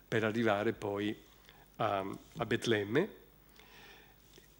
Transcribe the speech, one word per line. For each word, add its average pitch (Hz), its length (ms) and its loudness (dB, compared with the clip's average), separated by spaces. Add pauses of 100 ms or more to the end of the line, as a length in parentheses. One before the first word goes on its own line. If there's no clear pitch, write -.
per 113 160 0
arrivare 110 500 2
poi 101 420 -4 (640)
a, 101 280 0 (320)
a 117 100 -4
Betlemme. 113 720 0 (1400)